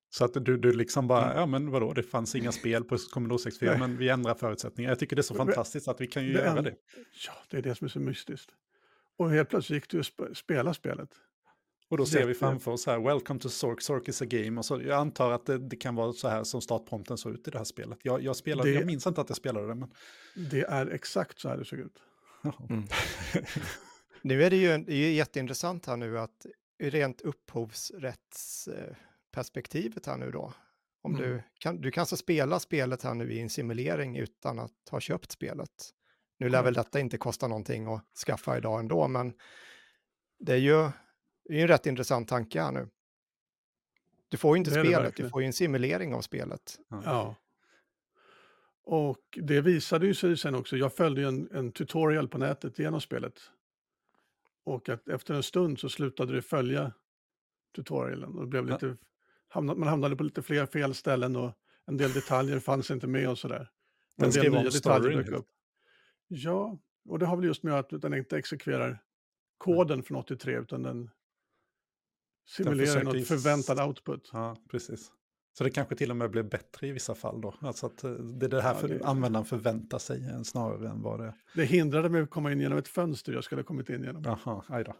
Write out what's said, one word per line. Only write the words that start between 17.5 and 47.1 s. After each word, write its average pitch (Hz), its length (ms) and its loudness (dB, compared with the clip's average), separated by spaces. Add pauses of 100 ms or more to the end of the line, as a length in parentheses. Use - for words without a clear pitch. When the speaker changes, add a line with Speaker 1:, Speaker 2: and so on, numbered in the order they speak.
Speaker 1:
det - 80 -8
här 110 60 -6
spelet. - 380 -10
Jag, 131 200 0
jag 127 140 -2
spelade, 139 340 0
Speaker 2:
Det 139 40 4
Speaker 1:
jag 160 120 2
minns 156 200 -2
inte 175 140 0
att 139 100 -4
jag - 60 -4
spelade 107 320 -4
det, 113 60 -4
men 127 160 -8 (600)
Speaker 2:
Det 135 120 0
är 135 240 0
exakt - 520 -4
så - 100 -6
här 135 80 -2
det 135 80 -8
såg - 140 -10
ut. - 200 -14 (440)
Speaker 1:
Jaha. 147 120 -4 (160)
Speaker 3:
Mm. 110 140 -2 (480)
Speaker 1:
<laughs> - 600 -6 (320)
Speaker 3:
Nu 135 220 4
är 180 60 8
det 185 60 6
ju 185 160 8
en-, 156 120 2
det - 80 -4
är 147 40 2
ju 151 160 4
jätteintressant 151 760 -2
här 123 100 -2
nu 117 220 -4
att - 280 -8 (320)
rent 143 440 0
upphovsrätts-, - 1500 -8
eh, - 280 -12 (360)
perspektivet 151 760 -6
här 135 100 -4
nu 127 140 -6
då. - 220 -8 (500)
Om 147 120 -2
Speaker 2:
Mm. 139 160 -2
Speaker 3:
du 123 120 -6 (160)
kan, 170 220 -4
du 131 100 -2
kan 170 160 0
så 175 100 -4
spela 156 420 2
spelet 131 440 -2
här 123 120 -2
nu 117 180 -4
i 113 80 -4
en 117 100 -6
simulering 127 640 -4
utan 120 420 -6
att - 320 -12
ha 131 100 -4
köpt - 320 -6
spelet. - 380 -8 (680)
Nu 127 100 -2
lär 127 140 4
väl 123 120 4
Speaker 2:
Korrekt. 120 180 0
Speaker 3:
detta 143 80 2
inte 123 180 -4
kosta 120 300 -2
någonting 110 380 -4
att 110 180 -4 (220)
skaffa 131 320 -2
idag 110 220 -2
ändå, 143 280 2
men 127 240 -2 (1080)
det 160 140 0
är 127 40 6
ju, 139 160 6 (720)
det - 80 -8
är - 20 -4
ju 151 60 2
en 165 80 6
rätt 160 180 8
intressant 127 420 0
tanke 120 340 0
här 143 100 -2
nu. 127 160 -6 (1400)
Du - 80 -2
får 156 200 8
ju - 20 6
inte 165 120 2
Speaker 2:
Det 147 100 4
är 160 40 6
det 165 60 8
Speaker 3:
spelet, 175 120 6
du - 40 2
Speaker 2:
verkligen. 143 240 -2
Speaker 3:
får 135 120 0
ju 131 40 2
en 131 60 0
simulering 147 640 0
av 120 60 -4
spelet. - 580 -8 (100)
Speaker 1:
Ja. 104 160 -10
Speaker 2:
Ja. 113 300 -2 (1500)